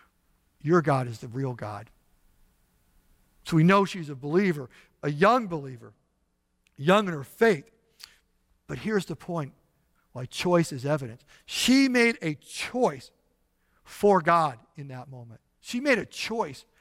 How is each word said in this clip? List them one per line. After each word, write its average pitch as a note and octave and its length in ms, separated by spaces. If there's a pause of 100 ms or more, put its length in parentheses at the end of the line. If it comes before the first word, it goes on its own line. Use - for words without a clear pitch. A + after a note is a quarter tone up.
(600)
Your D#3+ 220
God C3+ 240
is A#2 140
the C3 80
real B2+ 240
God." G#2 380 (1500)
So E3+ 120
we D#3 60
know G3 220
she's E3+ 240
a C#3+ 80
believer, D3 520 (340)
a D3 80
young G#3 360
believer, C3+ 460 (840)
young F#3 320
in E3+ 60
her C#3 100
faith. G3+ 460 (960)
But C#3+ 120
here's G3+ 280
the E3 100
point, E3 380 (580)
why B2+ 140
choice F3 460
is B2+ 120
evidence. C#3 400 (220)
She C4+ 420
made A#3 320
a D#3 140
choice - 760 (760)
for G3+ 360
God D#3 380 (180)
in C#3+ 120
that B2+ 200
moment. A#2+ 320 (200)
She - 200
made C4+ 180
a D#3 60
choice F#3+ 600 (140)